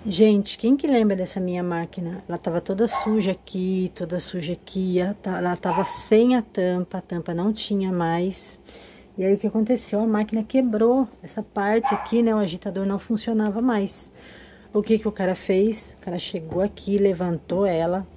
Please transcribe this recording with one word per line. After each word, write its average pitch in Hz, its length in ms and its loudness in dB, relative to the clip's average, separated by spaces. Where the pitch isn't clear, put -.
Gente, 202 540 4
quem 240 180 2
que 285 120 0
lembra 226 280 4
dessa 185 240 -4
minha 180 220 -2
máquina? 175 680 -6
Ela 175 120 -6
tava 170 200 -2
toda 196 280 0
suja 214 440 0
aqui, 185 600 -2
toda 175 260 -6
suja 175 340 -6
aqui, 180 460 -2
a 185 140 0
ta-, 185 240 -6
ela 175 180 0
tava 185 300 0
sem 233 500 4
a 240 60 2
tampa, 180 560 -2
a 180 40 -6
tampa 175 340 -6
não 190 180 0
tinha 196 380 -2
mais. 175 680 -2
E 185 80 -2
aí 190 120 4
o - 20 2
que 202 80 -4
aconteceu? 220 560 0
A 226 60 0
máquina 214 360 0
quebrou 240 640 2
essa - 220 -8
parte 214 500 0
aqui, 226 300 0
né? 226 100 2
O 214 60 2
agitador 185 440 -4
não 196 140 0
funcionava 214 640 -2
mais. 214 500 -2
O 208 80 4
que 220 160 2
que 220 100 -6
o 208 40 0
cara 185 240 -2
fez? 202 640 0
O - 40 -20
cara 180 140 -6
chegou 170 460 -4
aqui, 202 340 -2
levantou 180 640 0
ela, 175 540 0